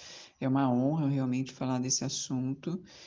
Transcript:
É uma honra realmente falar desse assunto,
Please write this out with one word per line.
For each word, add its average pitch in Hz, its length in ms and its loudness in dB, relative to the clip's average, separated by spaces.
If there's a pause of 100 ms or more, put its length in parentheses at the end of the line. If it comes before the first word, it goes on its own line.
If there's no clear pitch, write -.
(380)
É 135 120 -2
uma 135 200 4
honra 139 380 4
realmente 131 460 0
falar 131 260 -2
desse 131 240 0
assunto, 135 800 -4 (240)